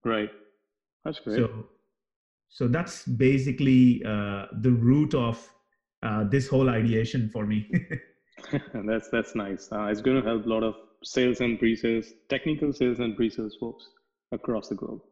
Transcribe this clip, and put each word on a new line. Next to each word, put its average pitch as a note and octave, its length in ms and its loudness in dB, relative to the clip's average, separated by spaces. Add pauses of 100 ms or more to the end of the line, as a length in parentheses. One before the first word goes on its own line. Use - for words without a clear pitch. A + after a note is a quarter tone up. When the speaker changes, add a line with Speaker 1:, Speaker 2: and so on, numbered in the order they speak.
Speaker 1:
Right. G#2+ 260 -2 (720)
That's D#3 160 -8
great. G#2+ 160 -4
Speaker 2:
So, A2+ 300 -2 (800)
so B2 200 -4
that's E3 380 -2
basically, C3 960 4
uh, G2+ 420 -4 (140)
the B2 100 2
root C3 440 4
of, A#2 220 0 (680)
uh, G#2+ 220 -2
this B2+ 220 0
whole C3 220 4
ideation A2+ 640 0
for G#2+ 140 -6
me. G#2+ 280 -2
<laughs> - 800 -6
Speaker 1:
<laughs> - 220 -6 (100)
That's, A2 240 -2
that's A#2 260 -4
nice. G2 380 -6
Uh, G#2+ 140 -4
it's G#2 160 -2
gonna C3 200 2
help A2 220 -2
a A2+ 40 -2
lot A2 140 0
of A2 120 -2 (280)
sales B2 380 0
and A#2 180 0
pre-sales, A2+ 540 0 (160)
technical D3 440 -2
sales B2 280 0
and A2+ 160 -4
pre-sales A2 420 -4
folks - 300 -12 (420)
across A2+ 380 -6
the G2+ 80 -8
globe. - 240 -12 (120)